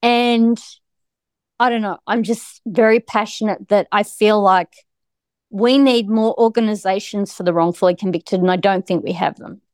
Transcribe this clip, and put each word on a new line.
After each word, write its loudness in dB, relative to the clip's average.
And 2
I 2
don't -2
know, -6
I'm -2
just -6
very 2
passionate -4
that 2
I 0
feel 0
like 2
we 0
need 2
more 0
organisations -2
for -12
the 0
wrongfully 0
convicted, -4
and 2
I 0
don't 0
think -4
we -6
have -4
them. -18